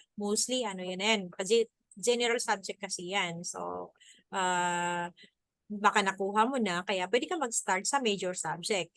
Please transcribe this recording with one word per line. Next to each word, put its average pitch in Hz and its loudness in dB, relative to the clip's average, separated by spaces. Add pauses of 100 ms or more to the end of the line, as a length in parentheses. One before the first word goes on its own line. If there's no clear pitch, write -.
(200)
mostly, 214 0
ano, 185 -6
yan, 185 -6
yan. 208 2 (100)
Kasi 220 2 (320)
general 240 2
subject 196 -4
kasi 185 -6
yan. 175 -2
So, 180 -8 (400)
ah, 175 0 (640)
baka 202 4
nakuha 196 2
mo 262 2
na, 185 0
kaya 185 0
pwede 240 0
ka 359 0
mag-start 208 0
sa 277 2
major 196 0
subject. 170 -2